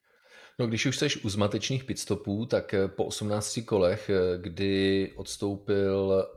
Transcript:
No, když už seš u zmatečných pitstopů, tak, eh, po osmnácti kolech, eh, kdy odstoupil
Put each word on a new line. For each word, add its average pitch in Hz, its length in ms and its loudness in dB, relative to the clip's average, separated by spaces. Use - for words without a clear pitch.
No, 123 80 0
když 113 200 0
už 131 120 0
seš - 260 0
u 110 40 -2
zmatečných 104 560 0
pitstopů, 104 600 -4
tak, 107 280 -2
eh, 98 140 2
po 95 160 -2
osmnácti 104 580 -4
kolech, 98 480 2
eh, 90 280 2
kdy 98 800 0
odstoupil 98 1120 0